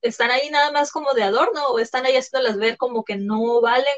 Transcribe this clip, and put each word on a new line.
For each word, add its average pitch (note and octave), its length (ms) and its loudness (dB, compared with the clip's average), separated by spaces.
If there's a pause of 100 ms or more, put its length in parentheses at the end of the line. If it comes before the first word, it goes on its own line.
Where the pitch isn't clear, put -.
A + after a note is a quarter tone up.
están A#3+ 280 0
ahí C#4 200 -2
nada D4 200 2
más D4 220 -2
como C#4+ 220 -2
de A3+ 80 2
adorno, C#4+ 460 0
o A#3 100 0
están B3+ 260 -2
ahí C4 100 2
haciéndolas B3+ 440 0
ver A3+ 180 0
como A#3+ 280 -4
que G#3 120 -8
no A3 460 0
valen, B3+ 360 2